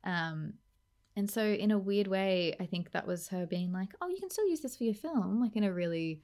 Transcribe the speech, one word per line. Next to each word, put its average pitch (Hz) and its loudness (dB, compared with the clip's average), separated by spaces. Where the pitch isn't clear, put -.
Um, 165 -2
and 202 0
so 220 0
in 208 2
a 214 6
weird 202 2
way, 190 2
I 185 -2
think 175 -4
that - -2
was 175 -4
her 180 -2
being 180 -2
like, 185 -4
Oh, 359 -4
you 359 -4
can 370 -8
still 427 0
use 330 2
this 254 -6
for - -4
your 226 4
film, 214 0
like, 240 0
in 214 2
a 196 2
really 165 -2